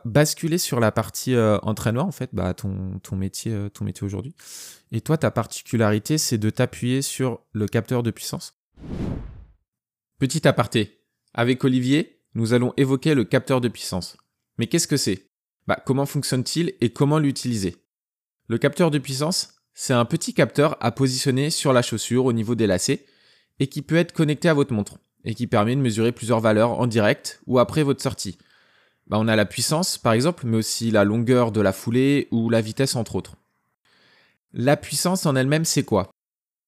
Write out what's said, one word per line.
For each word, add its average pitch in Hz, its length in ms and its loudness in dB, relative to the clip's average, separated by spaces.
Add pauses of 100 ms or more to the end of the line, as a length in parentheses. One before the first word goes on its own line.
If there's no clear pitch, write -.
basculer 151 540 0
sur - 200 -2
la 110 120 2
partie, - 420 -4
euh, 110 300 4
entraînement, 113 440 -2
en 175 40 -4
fait, - 220 -8
bah, 92 200 -2
ton, 95 460 -8
ton - 160 -10
métier, 95 360 -6
euh, 101 180 -6
ton - 140 -10
métier 101 220 -6
aujourd'hui. 101 300 -8 (560)
Et 110 100 -4
toi, 160 160 0
ta 113 140 2
particularité, 110 880 0
c'est - 180 -2
de 107 140 0
t'appuyer 123 500 -2
sur 131 380 -4 (120)
le 104 160 -2
capteur 120 360 -2
de 113 80 0
puissance. - 420 -12 (1700)
Petit 139 280 0
aparté, 117 520 0 (340)
avec 123 300 0
Olivier, 131 580 0 (140)
nous 113 180 0
allons 123 240 2
évoquer 139 380 2
le 120 80 2
capteur 131 360 0
de 120 100 0
puissance. - 480 -8 (420)
Mais 117 80 0
qu'est-ce 165 200 0
que 151 100 0
c'est ? - 320 -2 (360)
Bah, 165 180 -2
comment 139 220 0
fonctionne-t-il 139 720 -2
et 120 120 2
comment 147 260 2
l'utiliser ? 120 580 -2 (720)
Le 113 120 -2
capteur 156 320 2
de 147 80 0
puissance, 139 560 -4 (180)
c'est - 200 -4
un 120 120 4
petit 165 300 -4
capteur 147 440 2
à 117 120 0
positionner 131 580 0
sur 151 240 0
la 123 80 6
chaussure 120 440 -2
au 127 80 2
niveau 113 200 -2
des 110 140 2
lacets 98 380 0 (540)
et 139 60 2
qui 143 160 -10
peut 156 140 -2
être 170 180 0
connecté 151 340 0
à 165 60 4
votre 143 200 2
montre 104 260 -4 (240)
et 113 100 -6
qui 113 140 -6
permet 113 280 2
de 143 60 0
mesurer 113 300 2
plusieurs 117 280 0
valeurs 110 400 4
en 123 60 2
direct 113 640 0
ou 123 100 2
après 120 240 2
votre 139 220 0
sortie. 101 340 -6 (680)
Bah, 101 120 0
on 110 80 2
a 113 80 4
la 104 100 4
puissance, 156 520 -2
par 117 160 2
exemple, 131 320 0
mais 113 120 0
aussi 113 340 -2
la 107 120 6
longueur 117 480 4
de 107 100 2
la 98 120 4
foulée 131 580 2
ou 113 200 0
la 113 100 4
vitesse, 110 340 -2
entre 113 200 -4
autres. - 220 -8 (1160)
La 131 240 2
puissance - 480 -2
en 147 100 2
elle-même, 139 300 2
c'est 147 180 0
quoi ? 98 280 -2 (560)